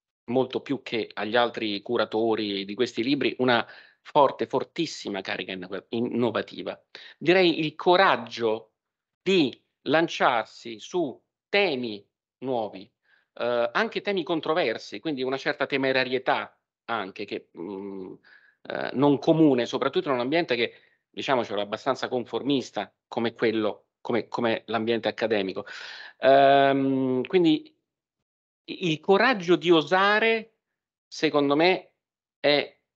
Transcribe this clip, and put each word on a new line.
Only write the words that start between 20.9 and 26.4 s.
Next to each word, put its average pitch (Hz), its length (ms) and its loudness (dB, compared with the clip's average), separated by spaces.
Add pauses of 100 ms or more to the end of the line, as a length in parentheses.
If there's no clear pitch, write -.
diciamocelo, 104 500 -2
è 101 40 -2
abbastanza 110 440 -4
conformista 117 840 -4 (220)
come 117 200 -2
quello, 110 560 -2 (120)
come, 117 260 -2
come 113 380 -2
l'ambiente 110 420 -2
accademico. 104 580 -2 (520)
Ehm, 135 1080 4